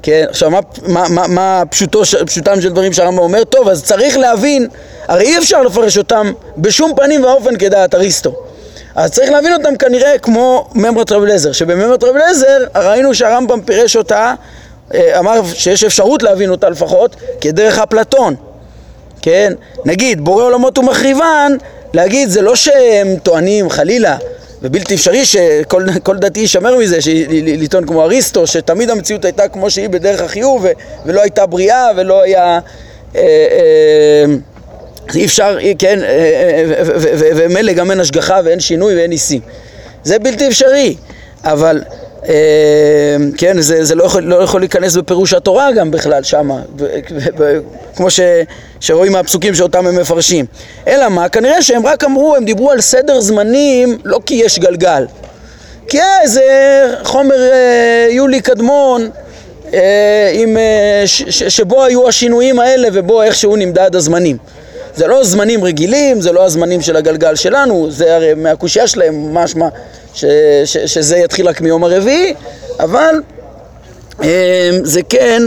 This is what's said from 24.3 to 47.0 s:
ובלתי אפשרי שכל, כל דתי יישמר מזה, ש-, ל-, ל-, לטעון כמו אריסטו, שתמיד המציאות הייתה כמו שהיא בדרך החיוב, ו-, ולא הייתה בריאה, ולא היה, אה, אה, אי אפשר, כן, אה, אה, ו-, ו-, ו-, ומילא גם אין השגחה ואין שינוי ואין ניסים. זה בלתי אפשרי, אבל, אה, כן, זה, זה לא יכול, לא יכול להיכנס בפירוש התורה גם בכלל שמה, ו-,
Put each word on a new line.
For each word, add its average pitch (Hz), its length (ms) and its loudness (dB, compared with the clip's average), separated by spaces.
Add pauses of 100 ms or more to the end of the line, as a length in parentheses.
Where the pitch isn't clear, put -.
ובלתי 175 320 -4
אפשרי 185 300 0
שכל, 180 640 0 (160)
כל 196 140 -2
דתי 190 240 -4
יישמר 220 360 0
מזה, 180 240 0
ש-, 143 80 -4
ל-, 160 40 0 (180)
ל-, 156 320 -2
לטעון 165 240 -2
כמו 160 160 0
אריסטו, 190 440 0
שתמיד 175 440 -2
המציאות 208 340 -6
הייתה 190 240 -2
כמו 196 220 -6
שהיא 196 180 -6
בדרך 180 320 -2
החיוב, 202 440 -2
ו-, 185 60 2 (360)
ולא 180 140 0
הייתה 202 260 2
בריאה, 208 500 0
ולא 190 260 2
היה, 180 360 2 (580)
אה, - 40 -2
אה, 151 1040 4 (880)
אי 170 100 0
אפשר, 202 340 2 (200)
כן, 196 240 2
אה, - 60 -4
אה, 160 600 2
ו-, 160 320 0
ו-, 160 80 0 (100)
ו-, 156 180 2
ומילא 180 360 0
גם 175 180 -2
אין 190 100 0
השגחה 175 440 0
ואין 165 160 0
שינוי 180 360 0
ואין 170 140 0
ניסים. 151 300 -4 (640)
זה 180 140 0
בלתי 254 300 -2
אפשרי, 262 460 2 (500)
אבל, 156 380 0 (460)
אה, 151 880 2 (200)
כן, 175 240 0
זה, 160 240 0
זה 151 100 0
לא 170 100 2
יכול, 185 180 0
לא 175 140 0
יכול 180 240 2
להיכנס 185 360 -2
בפירוש 180 380 -2
התורה 202 380 0
גם 185 180 0
בכלל 151 320 -2
שמה, 139 380 -2 (180)
ו-, 143 80 -6 (240)